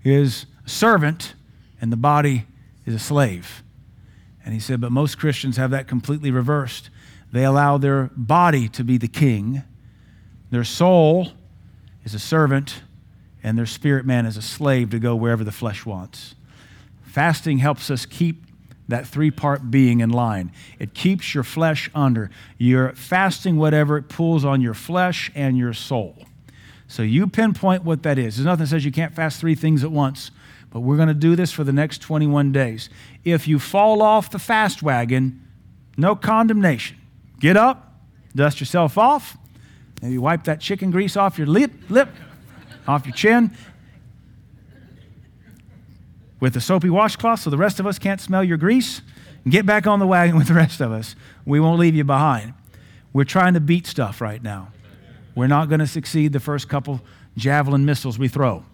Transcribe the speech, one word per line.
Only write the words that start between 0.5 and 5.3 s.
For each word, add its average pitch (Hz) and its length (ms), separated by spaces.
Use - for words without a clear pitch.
a - 20
servant, 170 640
and 113 100
the 117 60
body 143 480
is 113 100
a 110 40
slave." 110 640
And 110 80
he 110 80
said, 123 180
"But 120 140
most 143 240
Christians 135 400